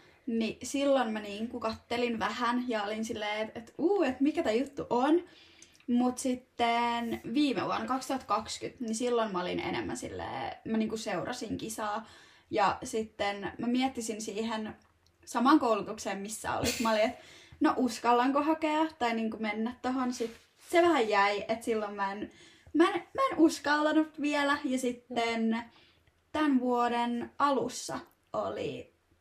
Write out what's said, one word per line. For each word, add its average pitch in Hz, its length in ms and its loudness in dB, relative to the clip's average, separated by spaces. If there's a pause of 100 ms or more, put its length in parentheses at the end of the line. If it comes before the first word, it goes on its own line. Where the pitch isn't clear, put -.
(260)
niin 226 380 -2
silloin 269 500 2
mä 220 60 -6
niinku 214 400 -8
kattelin 226 600 -4
vähän 233 480 -2
ja 220 160 -2
olin 214 220 -4
silleen, 214 440 -4
et, - 80 -14
et, - 200 -16
uu, 381 260 4
et 262 180 0
mikä 302 220 2
tää 220 100 0
juttu - 360 -2
on. 302 340 4 (640)
Mut 247 300 2
sitten 233 1040 0 (120)
viime 262 320 2
vuonna, 202 200 -2
kaksituhatta 262 420 -4
kaksikymmentä, - 560 -4
niin 220 120 -4
silloin 233 360 0
mä 180 100 -2
olin 180 180 -2
enemmän - 380 -4
silleen, - 540 -8 (140)
mä 220 120 -2
niinku 220 200 -2
seurasin 220 600 -6
kisaa. 220 500 -8 (420)
Ja 202 340 2
sitten 214 760 -4
mä 233 100 -6
miettisin 240 540 -2
siihen 220 540 -6 (500)
samaan 262 340 4
koulutukseen, 208 580 -2
missä 196 400 -6
olit. - 220 -2
Mä 226 120 2
olin, 214 100 4
et, 247 140 0 (440)
no 302 180 4
uskallanko 247 640 2
hakea 311 440 2 (140)
tai 233 140 0
niinku 226 260 -2
mennä 220 420 -2
tohon. 254 320 -2
Sit 226 180 -4 (380)
se 339 120 6
vähän 294 280 6
jäi, 202 380 2
et 226 160 -4
silloin 214 300 -2
mä 196 180 -4
en, 208 200 -8 (420)
mä 302 100 6
en, 381 100 4 (200)
mä - 80 0 (100)
en 339 60 -6
uskaltanut 302 840 2
vielä. 285 420 2
Ja 254 160 0
sitten 233 840 0 (680)
tän 294 280 4
vuoden 240 800 0
alussa - 600 0 (340)
oli - 600 -6 (280)